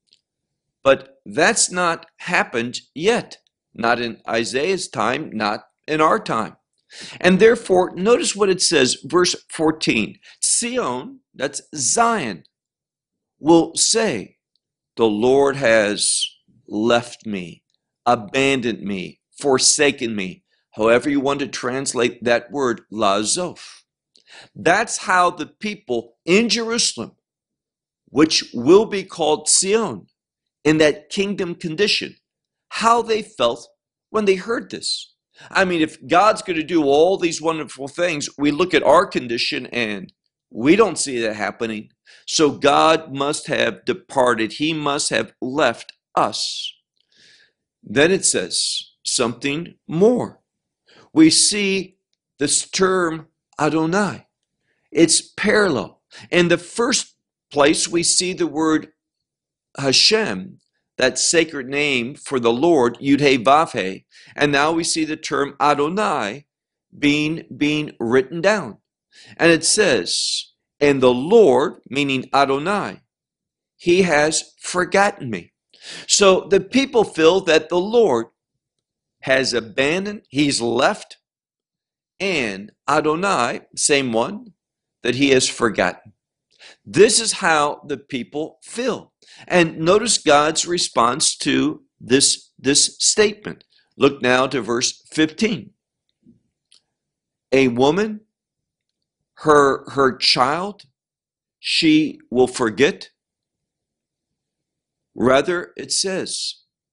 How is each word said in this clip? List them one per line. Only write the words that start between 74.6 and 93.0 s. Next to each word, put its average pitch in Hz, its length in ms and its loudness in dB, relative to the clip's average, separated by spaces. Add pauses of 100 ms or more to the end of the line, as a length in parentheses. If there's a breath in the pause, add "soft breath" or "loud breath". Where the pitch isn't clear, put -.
me." 92 240 -10 (540 loud breath)
So 190 340 4
the 190 200 2
people 247 420 0
feel 165 380 4
that 156 280 2
the 175 100 0
Lord 190 480 2 (920)
has 131 320 0
abandoned, 147 760 -4
he's 135 320 0
left, 120 560 -2 (1000)
and 113 520 -4 (160)
Adonai, 151 760 0 (140)
same 139 360 0
one, 185 420 -4 (480)
that 120 140 -2
he 139 140 2
has 131 180 4
forgotten. 101 640 -2 (720 loud breath)
This 196 340 4
is 220 140 -4
how 151 540 0
the 143 100 -6
people 139 640 -10
feel. 220 520 -8 (340 loud breath)
And 165 320 0
notice 202 380 2
God's 151 480 2
response 156 720 0
to 135 460 -2 (160)
this, - 600 0
this 139 400 0
statement. - 640 -2 (340)